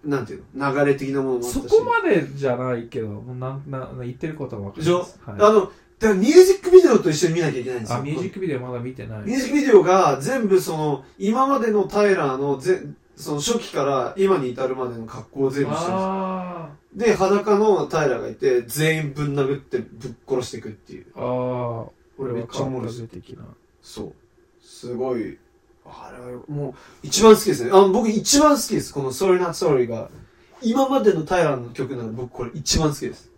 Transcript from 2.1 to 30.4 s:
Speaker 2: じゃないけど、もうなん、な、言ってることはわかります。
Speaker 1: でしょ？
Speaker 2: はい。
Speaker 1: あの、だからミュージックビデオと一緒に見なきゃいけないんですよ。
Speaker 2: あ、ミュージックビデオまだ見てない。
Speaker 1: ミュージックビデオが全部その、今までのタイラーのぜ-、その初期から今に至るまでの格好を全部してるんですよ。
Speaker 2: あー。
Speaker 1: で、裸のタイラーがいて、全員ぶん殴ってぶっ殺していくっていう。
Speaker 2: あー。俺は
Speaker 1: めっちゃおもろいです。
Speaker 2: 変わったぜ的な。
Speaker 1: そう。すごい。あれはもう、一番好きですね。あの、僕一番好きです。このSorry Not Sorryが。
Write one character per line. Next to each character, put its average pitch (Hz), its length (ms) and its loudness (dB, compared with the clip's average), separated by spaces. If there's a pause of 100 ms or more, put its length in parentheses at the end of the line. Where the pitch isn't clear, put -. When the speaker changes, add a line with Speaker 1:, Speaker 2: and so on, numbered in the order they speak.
Speaker 2:
じ 139 160 -2
ゃ 123 80 0
な 127 180 -4
い 117 120 -8
け 120 140 -8
ど、 110 60 -6
も 110 260 -12
う - 40 -12
な 127 120 -8
ん、 139 180 -12
な、 131 200 -10 (140)
言 120 80 -8
っ 131 60 -12
て 165 120 -8
る 156 60 -8
こ 135 140 -10
と 117 80 -12
は 101 80 -10
わ 101 80 -10
か - 100 -12
り 170 100 2
ま 180 140 0
す。 - 140 -20
Speaker 1:
で - 40 -20
し - 40 -16
ょ？ - 40 -14
Speaker 2:
は 202 60 -12
い。 202 40 2
Speaker 1:
あ 214 120 8
の、 208 80 6
だ 185 80 -4
か - 40 -20 (260)
ら 220 160 2
ミ 190 100 2
ュ 285 40 4
ー 311 40 4 (100)
ジ 370 100 6
ッ - 100 -2
ク 359 80 0
ビ 370 100 12
デ 339 80 6
オ 220 80 6
と 160 140 2
一 165 160 0
緒 - 20 2
に 160 60 -2
見 175 60 0
な 147 100 0
き 135 60 -6
ゃ - 20 -4
い 120 40 -8
け 131 60 -8
な 127 60 -6
い - 20 -6
ん 113 40 -6
で 110 40 -8
す 110 60 -6
よ。 120 80 -2
Speaker 2:
あ、 - 20 -6
ミ 143 140 -6
ュ - 20 -6
ー 180 60 -6
ジ 190 60 -6
ッ - 40 -12
ク 196 60 -10
ビ 185 80 -6
デ 139 100 -4
オ - 20 -6
ま 127 140 -10
だ 123 60 -8
見 127 160 -10
て 104 100 -14
な - 140 -12
い。 - 20 -12
Speaker 1:
ミ 226 120 -4
ュ - 20 0
ー 269 40 0
ジ 254 60 -2
ッ 226 40 -8
ク 269 40 -2
ビ 285 140 2
デ 240 60 6
オ 180 100 10
が 170 360 2
全 226 280 -2
部 185 120 4
そ 165 160 -4
の、 151 300 -4 (140)
今 226 260 0
ま 277 140 0
で 226 100 -2
の 208 140 2
タ 208 260 2
イ 190 60 4
ラ 143 200 -2
ー - 20 -8
の 139 200 -2
ぜ-、 175 240 0 (340)
そ 147 180 -10
の 147 40 -4
初 226 220 -2
期 - 120 -10
か 147 120 -2
ら 135 340 -2
今 190 220 2
に 127 100 -4
至 127 180 -4
る 127 80 -4
ま 127 120 -6
で 117 100 -8
の 113 80 -12
格 117 240 -16
好 135 140 -6
を 135 80 2
全 139 140 -2
部 117 100 -4
し 170 100 -4
て 180 60 -4
る - 20 -2
ん - 40 -2
で - 20 -2
す - 20 -2
よ。 190 80 -2
Speaker 2:
あ 185 600 -8 (260)
ー。 196 40 -12
Speaker 1:
で、 220 160 4
裸 196 440 2
の 196 260 2
タ 151 220 0
イ - 20 2
ラ 120 80 -2
ー 110 40 -8
が 113 80 -8
い - 40 -10
て、 123 300 0
全 156 340 -2
員 147 160 -6
ぶ 147 120 -6
ん 143 140 -2
殴 139 180 0
っ - 20 -12
て - 180 -8
ぶ 113 320 -10
っ - 20 -14 (160)
殺 123 140 -2
し 117 80 -10
て 117 80 -12
い 110 40 -14
く 113 80 -14
っ - 20 -14
て - 220 -20
い - 80 -18
う。 - 40 -20 (100)
Speaker 2:
あ - 40 -16
ー。 123 680 -4 (320)
俺 131 140 -6
は 120 60 -4
Speaker 1:
め 120 40 -6
っ 117 100 -8
ち - 80 -10
ゃ 131 40 -2
お 131 80 -4
も 127 80 -6
ろ 110 60 -6
い - 20 -8
で 113 60 -10
す。 123 40 -12
Speaker 2:
変 117 80 -12
わ - 20 -18
っ - 40 -18
た - 40 -20
ぜ 90 60 -16
的 - 160 -20
な。 113 80 -18 (380)
Speaker 1:
そ - 220 -14
う。 - 80 -18 (520)
す 120 300 -12
ご 127 200 -4
い。 110 220 -8 (480)
あ - 300 -20
れ 123 200 -14
は 123 120 -16
も 143 220 -6
う、 131 40 -14 (300)
一 151 180 -2
番 220 140 12
好 208 60 -6
き - 40 -6
で - 80 2
す 175 120 -4
ね。 185 60 -2
あ 190 40 4
の、 196 140 10
僕 220 200 2
一 226 300 2
番 294 160 6
好 - 60 -4
き - 120 -4
で 151 80 0
す。 - 120 -12
こ 143 80 -4
の 131 100 -4
Sorry 185 280 2
Not 180 100 -2
Sorry 143 380 0
が。 113 220 -10 (520)